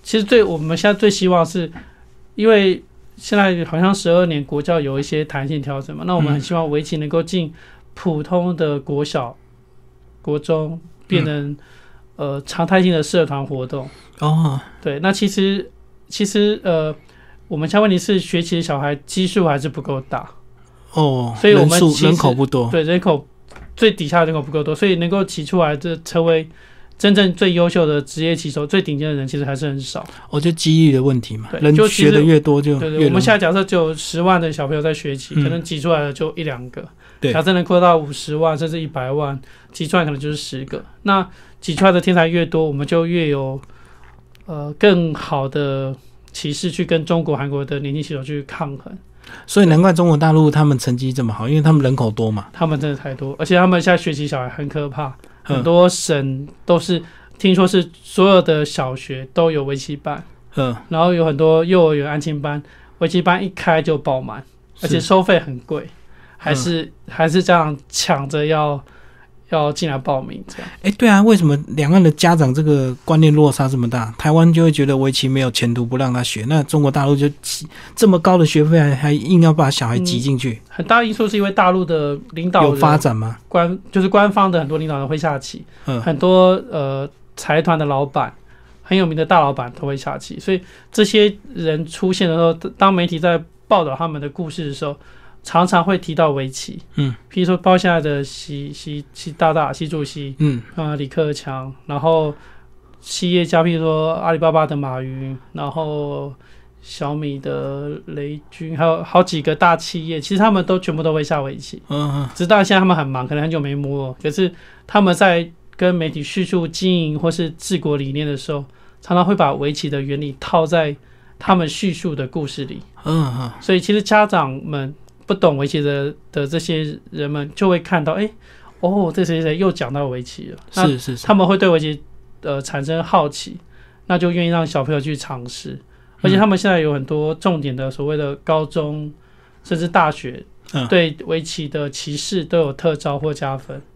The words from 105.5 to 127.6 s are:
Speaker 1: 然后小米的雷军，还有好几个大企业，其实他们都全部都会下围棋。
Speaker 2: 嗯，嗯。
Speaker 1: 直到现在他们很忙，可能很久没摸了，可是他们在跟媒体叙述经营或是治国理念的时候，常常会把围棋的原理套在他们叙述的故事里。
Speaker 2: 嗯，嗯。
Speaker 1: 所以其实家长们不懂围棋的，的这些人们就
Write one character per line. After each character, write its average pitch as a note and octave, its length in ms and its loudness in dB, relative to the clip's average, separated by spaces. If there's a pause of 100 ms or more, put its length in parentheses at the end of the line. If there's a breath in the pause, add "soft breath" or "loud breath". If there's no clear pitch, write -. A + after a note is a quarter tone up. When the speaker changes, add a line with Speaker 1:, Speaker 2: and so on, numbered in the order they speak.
Speaker 1:
然 D3 160 -8
后 C#3+ 640 -8 (480 soft breath)
小 - 320 -8
米 D3 240 -6
的 C#3 540 -8 (160)
雷 D3 320 -10 (100)
军， D#3+ 260 -12
还 D3 80 0
有 E3 200 2
好 F3+ 180 2
几 F3+ 180 -2
个 D#3 160 0
大 E3+ 220 4
企 E3 300 -10
业， D#3+ 120 -6
其 - 100 -12
实 G3 100 0
他 G#3+ 100 6
们 F#3+ 160 2
都 F#3 140 0
全 F3+ 160 -4
部 D#3+ 80 -4
都 D#3 100 0
会 D#3 100 -2
下 D3 180 -2
围 C#3 140 -8
棋。 - 240 -16 (100)
Speaker 2:
嗯， D3 260 -4
嗯。 C#3 180 -4
Speaker 1:
直 F3 140 -4
到 G3+ 160 6
现 G3 120 2
在 F#3+ 40 6
他 F#3 60 4
们 F3+ 120 4
很 D3+ 100 -2
忙， C3 200 -6
可 D3 80 -4
能 D3 80 -2
很 D#3+ 80 -2
久 D#3+ 80 -2
没 C#3+ 160 -4
摸 C#3 320 -6
了， B2+ 160 -12
可 D#3 80 -2
是 F3 200 0 (360 loud breath)
他 - 120 2
们 F#3+ 140 4
在 E3+ 340 2 (300)
跟 F3+ 160 2
媒 E3 160 -2
体 D3 140 -8
叙 F#3 200 -4
述 F3 240 -2
经 F3+ 340 0
营 D#3 180 -4
或 E3+ 100 0
是 D#3 220 -4
治 - 260 -6
国 D3 200 -2
理 C3+ 140 -6
念 D3 140 -4
的 C#3+ 100 -4
时 C3 160 -10
候， C#3 140 -6 (340 soft breath)
常 - 160 -4
常 F3+ 80 4
会 F#3+ 120 2
把 D#3 180 2
围 C#3+ 180 -4
棋 D3 200 -6
的 C#3+ 100 -4
原 C#3 180 -6
理 C#3+ 200 -8
套 E3 260 0
在 D#3 300 0 (420 soft breath)
他 - 160 0
们 E3+ 160 2
叙 F#3+ 240 -4
述 D#3 220 -6
的 C3+ 120 -6
故 D3+ 200 -6
事 C3+ 180 -10
里。 - 160 -14 (220)
Speaker 2:
嗯， D3+ 360 0
嗯。 B2 120 -8 (100)
Speaker 1:
所 F#3+ 140 2
以 F3+ 40 2
其 F3+ 140 0
实 G#3 80 2
家 G#3+ 240 4
长 E3+ 260 -2 (140)
们 C#3+ 260 -6 (360)
不 G3+ 60 -2
懂 E3+ 240 2
围 C#3 80 -2
棋 D3 160 -4
的， C#3+ 320 -4 (180)
的 C#3+ 140 -4
这 D#3 140 -4
些 D#3 380 -6 (120)
人 D3 200 -6
们 D3 260 -6
就 G3+ 120 0